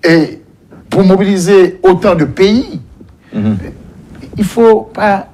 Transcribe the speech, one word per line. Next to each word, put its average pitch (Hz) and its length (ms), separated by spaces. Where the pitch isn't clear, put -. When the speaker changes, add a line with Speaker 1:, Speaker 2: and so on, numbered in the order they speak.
Speaker 1:
et 165 380
pour 190 160
mobiliser 190 760
autant 185 320
de 156 100
pays, 190 560
Speaker 2:
Mhm. 107 220
Speaker 1:
il 208 60
faut 220 380
pas 196 400